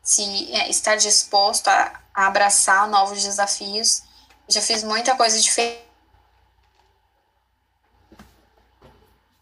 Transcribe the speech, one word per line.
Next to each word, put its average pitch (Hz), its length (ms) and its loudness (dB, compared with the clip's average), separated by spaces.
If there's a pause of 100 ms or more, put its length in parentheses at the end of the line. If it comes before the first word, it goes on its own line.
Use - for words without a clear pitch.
se, 202 520 -4
é, - 160 -2
estar 214 260 0
disposto 208 720 0
a, - 320 0 (140)
a 196 140 0
abraçar 202 640 2
novos 202 340 0
desafios. 202 760 -2 (460)
Eu - 80 2
já 208 60 -2
fiz 214 220 -2
muita 233 320 0
coisa 226 240 2
diferente, - 480 0 (3500)